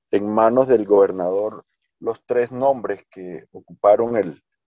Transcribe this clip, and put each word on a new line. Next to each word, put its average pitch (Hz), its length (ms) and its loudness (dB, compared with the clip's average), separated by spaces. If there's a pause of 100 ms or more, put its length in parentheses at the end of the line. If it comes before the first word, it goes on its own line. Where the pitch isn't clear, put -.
(120)
en 104 200 -2
manos 117 360 2
del 107 180 2
gobernador 98 800 0 (340)
los - 280 -10
tres 120 260 -2
nombres 123 580 -4
que 90 400 -16
ocuparon 107 640 0
el, 87 240 -4 (340)